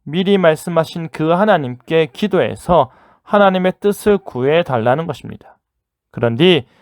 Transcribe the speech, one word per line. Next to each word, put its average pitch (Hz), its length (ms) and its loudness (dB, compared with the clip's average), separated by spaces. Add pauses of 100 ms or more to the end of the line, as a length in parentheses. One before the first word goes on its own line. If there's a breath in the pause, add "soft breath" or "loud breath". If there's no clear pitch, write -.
미리 185 340 0
말씀하신 165 720 -2
그 156 220 -2
하나님께 160 840 0
기도해서 160 800 0 (320 soft breath)
하나님의 190 560 2
뜻을 202 380 0
구해달라는 139 920 -2
것입니다. - 500 -14 (540)
그런데 123 540 2 (160)